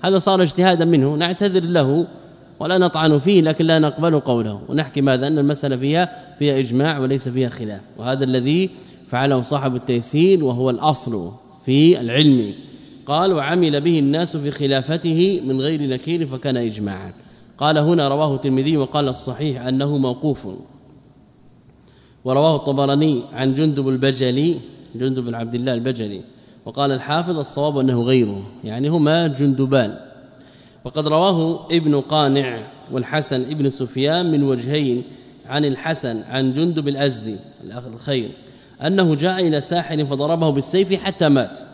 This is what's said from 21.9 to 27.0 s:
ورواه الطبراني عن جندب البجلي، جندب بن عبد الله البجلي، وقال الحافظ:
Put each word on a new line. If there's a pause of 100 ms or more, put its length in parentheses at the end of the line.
ورواه
الطبراني (120)
عن
جندب
البجلي، (360)
جندب
بن
عبد
الله
البجلي، (440)
وقال
الحافظ: